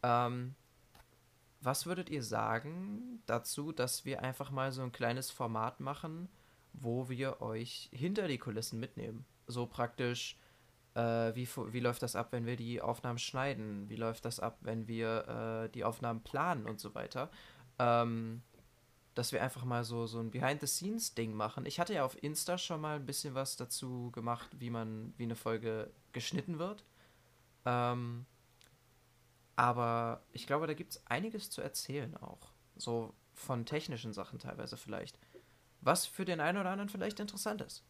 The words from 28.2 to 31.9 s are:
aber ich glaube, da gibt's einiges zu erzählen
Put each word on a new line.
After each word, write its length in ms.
aber 760
ich 160
glaube, 200
da 60
gibt's 340
einiges 420
zu 120
erzählen 560